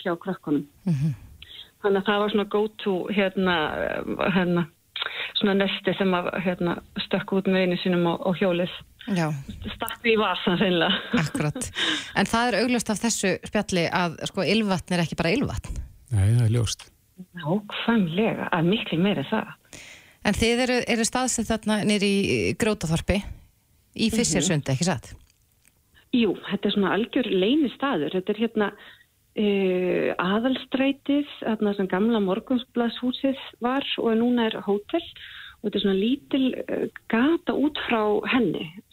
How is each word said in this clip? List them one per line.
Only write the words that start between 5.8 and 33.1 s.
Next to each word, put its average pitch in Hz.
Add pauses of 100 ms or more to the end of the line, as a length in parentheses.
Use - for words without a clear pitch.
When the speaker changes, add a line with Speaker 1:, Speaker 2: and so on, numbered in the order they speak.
Speaker 1:
sem 190
að, 180 (100)
hérna, 180 (260)
stökk 196
út 190
með 185
einu 175
sínum 175
á, 170
á -
hjólið. 175 (320)
Speaker 2:
Já. 170 (480)
Speaker 1:
Stakk -
því 226
í 208
vasann 185
hreinlega. 180 (160)
Speaker 2:
Akkurat. 156 (480)
En 190
það 233
er 208
augljóst 240
af 196
þessu 208 (100)
spjalli 190
að, 175
sko, 190
ilmvatn 190
er 170
ekki -
bara 170
ilmvatn. - (340)
Speaker 3:
Nei, 104
það 120
er 107
ljóst. - (500)
Speaker 1:
Nákvæmlega, 185
að 170
miklu 185
meira 180
en -
það. - (720)
Speaker 2:
En 202
þið 233
eru, 247 (160)
eru 220
staðsett 247
þarna 214
niður 208
í 202 (400)
Grótaþorpi, 196 (760)
í 220
Speaker 1:
Mhm. 226
Speaker 2:
Fischersundi, 156
ekki 135
satt? 170 (1000)
Speaker 1:
Jú, 226 (160)
þetta 202
er 202
svona 190
algjör 226
leynistaður. 208
Þetta 185
er 214
hérna, 214 (640)
eh, 185
Aðalstrætið, 262 (160)
þarna 214
sem 196
gamla 214
Morgunblaðshúsið 240 (240)